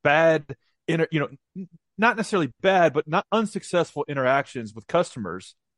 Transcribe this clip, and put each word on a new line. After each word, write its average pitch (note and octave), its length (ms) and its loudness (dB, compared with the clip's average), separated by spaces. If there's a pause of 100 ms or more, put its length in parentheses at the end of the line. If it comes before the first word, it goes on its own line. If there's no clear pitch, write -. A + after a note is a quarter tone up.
bad, D#3 520 4 (320)
inter-, E3 240 0
you D3+ 100 0
know, - 80 -4 (260)
n-, F#3 140 -14 (280)
not A3+ 200 0
necessarily F3 340 -2 (100)
bad, F3+ 320 4
but D3+ 140 -2
not E3+ 240 -2
unsuccessful F#3+ 800 -4
interactions C3 640 -2
with A2 140 -20
customers. G2 680 -4 (220)